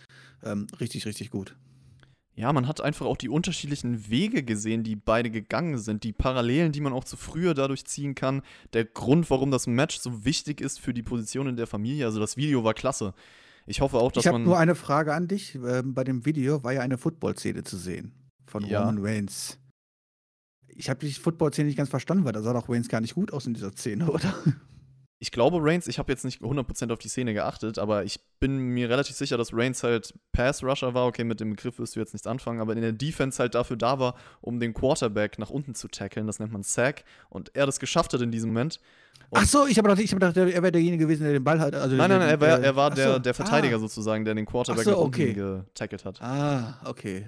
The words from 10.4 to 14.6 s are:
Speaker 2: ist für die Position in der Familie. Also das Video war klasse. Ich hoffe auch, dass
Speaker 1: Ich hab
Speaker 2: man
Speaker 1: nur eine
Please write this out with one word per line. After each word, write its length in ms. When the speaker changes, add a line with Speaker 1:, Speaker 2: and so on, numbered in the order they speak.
Speaker 2:
ist 220
für 120
die 80
Position 460
in 80
der 100
Familie. 400
Also 140
das 160
Video 300
war 80
klasse. 400
Ich 140
hoffe 200
auch, 120
dass 120
Speaker 1:
Ich 40
hab 60
Speaker 2:
man 100
Speaker 1:
nur 160
eine 160